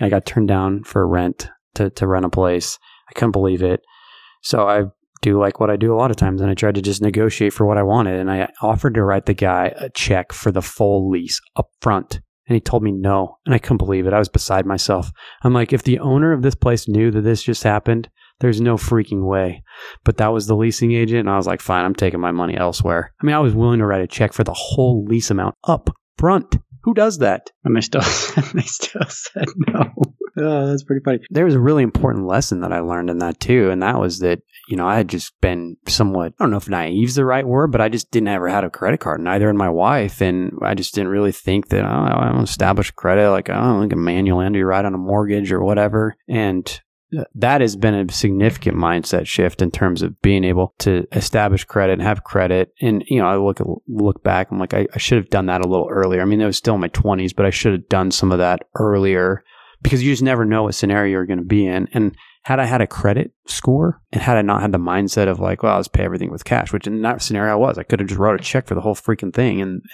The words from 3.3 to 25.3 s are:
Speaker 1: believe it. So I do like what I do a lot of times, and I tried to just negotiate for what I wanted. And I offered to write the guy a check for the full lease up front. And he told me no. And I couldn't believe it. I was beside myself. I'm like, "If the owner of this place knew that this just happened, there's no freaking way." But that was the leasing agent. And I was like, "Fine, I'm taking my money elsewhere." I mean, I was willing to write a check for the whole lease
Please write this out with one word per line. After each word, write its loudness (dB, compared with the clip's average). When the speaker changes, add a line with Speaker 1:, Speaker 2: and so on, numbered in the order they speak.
Speaker 1:
believe 0
it. 0
So 0
I 2
do 2
like 0
what 2
I 0
do 2
a 2
lot 2
of -4
times, 0
and 2
I 0
tried 0
to -2
just -4
negotiate 0
for 2
what 2
I 2
wanted. 2
And -2
I -2
offered 0
to 2
write 0
the 2
guy 0
a -10
check -2
for -2
the -2
full 0
lease -4
up -4
front. -2
And 2
he 2
told -2
me 0
no. -2
And 2
I 4
couldn't 0
believe 0
it. 2
I 4
was 2
beside 0
myself. -2
I'm 4
like, 0
"If 0
the 2
owner 2
of -2
this 0
place 0
knew 2
that 0
this 0
just -4
happened, 0
there's 2
no 2
freaking -2
way." -2
But 0
that 2
was -2
the 2
leasing 0
agent. 0
And -2
I 2
was 0
like, -4
"Fine, 0
I'm 0
taking 0
my -2
money -2
elsewhere." -2
I 0
mean, 2
I 2
was 2
willing 2
to 2
write 0
a -4
check -2
for 0
the -2
whole 0
lease 0